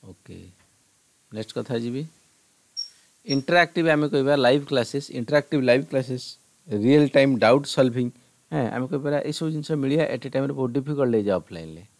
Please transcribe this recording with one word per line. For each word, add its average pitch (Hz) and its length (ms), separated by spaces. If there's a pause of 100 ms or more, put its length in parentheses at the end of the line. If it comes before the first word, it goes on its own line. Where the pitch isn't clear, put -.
Okay, - 320 (960)
Next 110 220
କଥା 120 240
ଯିବି, 120 240 (1300)
Interactive 165 600
ଆମେ 151 200
କହିବା 143 260
live 143 300
classes, 139 460
interactive 139 520
live 127 220
classes, 127 420 (400)
real 131 420
time 139 280
ଡାଉଟ୍ 123 320
ସଲଭିଂ, 123 400 (420)
ହେଁ, 143 160
ଆମେ 123 180
କହିପାରିବା 143 380
ଏଇସବୁ 156 280
ଜିନିଷ 151 280
ମିଳିବା 143 300
at 127 180
a 131 60
time-ରେ 139 200
ବହୁତ 131 180
difficult 139 440
ହେଇଯାଏ 101 220
ଅଫଲାଇନ୍‌ରେ। 82 500 (120)